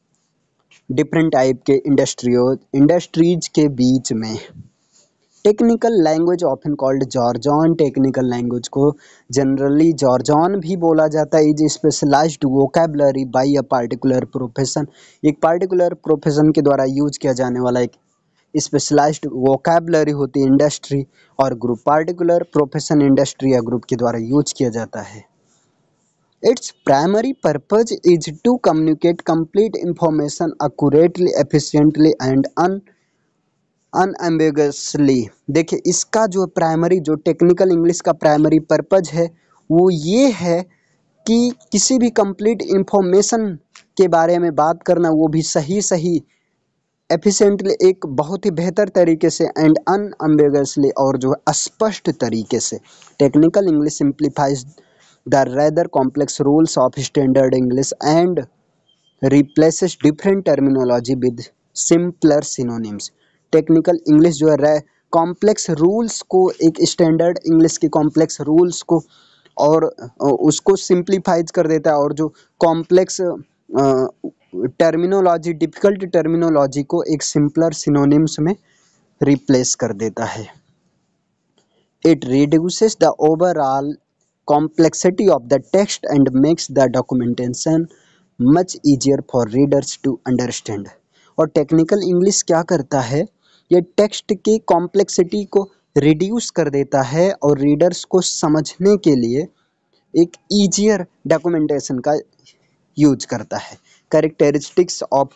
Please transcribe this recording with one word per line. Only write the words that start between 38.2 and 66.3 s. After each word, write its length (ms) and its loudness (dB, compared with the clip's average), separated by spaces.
पर्पज 500 0
है 260 -4
वो 180 4
ये 420 2
है 340 -2
कि 240 2
किसी 260 0
भी 120 2
कंप्लीट 520 -2
इन्फॉर्मेशन 960 0
के 100 4
बारे 320 2
में 160 -2
बात 280 0
करना, 260 0
वो 180 2
भी 140 0
सही 400 -4
सही, 400 -2
एफिशिएंटली, 800 2
एक 160 -4
बहुत 400 -6
ही 60 -2
बेहतर 380 -2
तरीके 400 2
से 180 -2
and 140 6
unambiguously, 1080 0
और 200 0
जो 140 -2
है 40 0
स्पष्ट 600 -4
तरीके 500 -4
से। 200 -8
टेक्निकल 480 2
इंग्लिश 320 -2
simplifies 600 -2
the 260 0
rather 260 2
complex 440 -2
rules 360 2
of 280 0
standard 500 2
English 380 -2
and 340 0
replaces 720 2
different 440 0
terminology 680 0
with 260 -4
simpler 640 2
synonyms। 680 -8
टेक्निकल 560 2
इंग्लिश 280 4
जो 140 0
है 60 2
रे-, 260 2
कॉम्प्लेक्स 580 0
रूल्स 520 0
को, 300 2